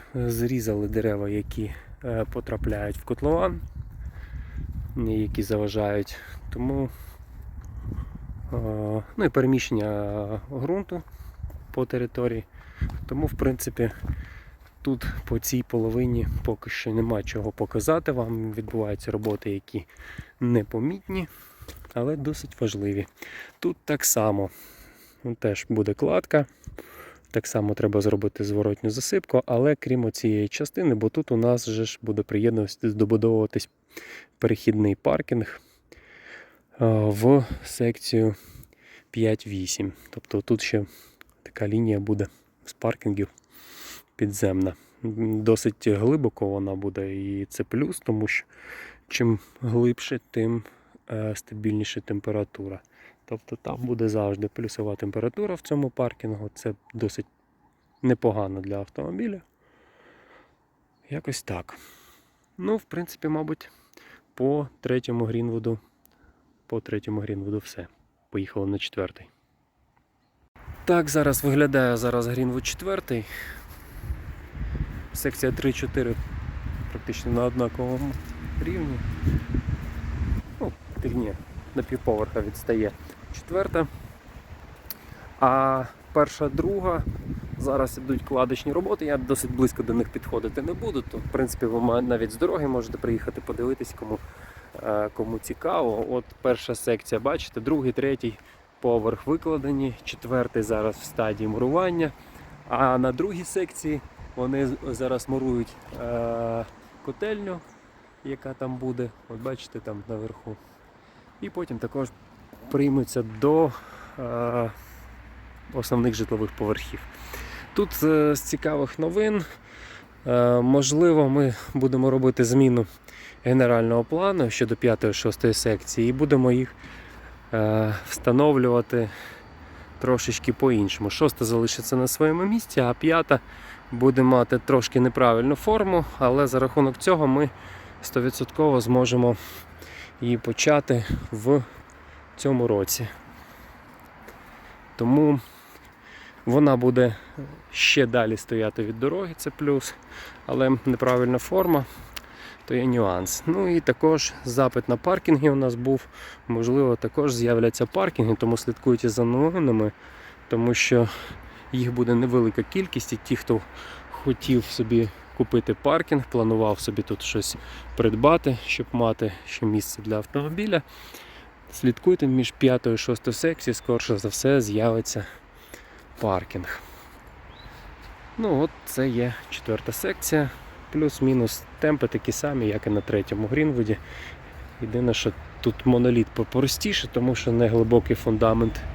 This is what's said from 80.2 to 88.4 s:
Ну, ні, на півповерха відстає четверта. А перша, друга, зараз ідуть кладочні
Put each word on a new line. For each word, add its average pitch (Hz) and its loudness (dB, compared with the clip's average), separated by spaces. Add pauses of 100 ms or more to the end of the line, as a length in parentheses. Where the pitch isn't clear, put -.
Ну, 202 -4 (320)
ні, 117 -2 (400)
на 131 -2
півповерха 113 -2
відстає 107 -2 (440)
четверта. 175 -2 (1500)
А 131 4 (280)
перша, 147 2
друга, 170 -2 (560)
зараз 135 -2
ідуть 131 -4
кладочні 131 -2